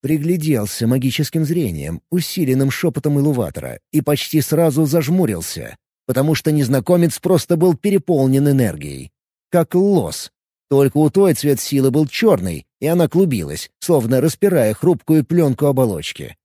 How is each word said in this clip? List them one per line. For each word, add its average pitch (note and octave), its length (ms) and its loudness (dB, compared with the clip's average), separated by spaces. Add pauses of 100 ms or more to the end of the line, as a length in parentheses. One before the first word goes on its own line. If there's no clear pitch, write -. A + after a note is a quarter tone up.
Пригляделся D3+ 800 -2
магическим C3+ 600 -2
зрением, E2+ 560 -4 (100)
усиленным C3+ 580 0
шепотом D3 480 -2
Илуватора, A2 600 -2 (120)
и D#3 100 2
почти - 400 -2
сразу D#3 440 2
зажмурился, B2+ 920 -2 (280)
потому C3+ 300 0
что - 160 -2
незнакомец D3+ 680 2
просто F3 400 0
был E3+ 180 2
переполнен D3 720 0
энергией. D#2 640 -2 (400)
Как E3+ 240 0
лос. F3+ 560 0 (380)
Только C#3 260 2
у D3+ 140 4
той F#3+ 240 2
цвет C#3+ 260 -2
силы C3+ 320 0
был D3+ 160 0
черный, F#2 580 0 (140)
и C#3 80 -4
она E3+ 220 2
клубилась, A2 600 -2 (100)
словно C3 420 0
распирая D3+ 520 0
хрупкую D#3 520 0
пленку D3 400 0
оболочки. A2 800 -2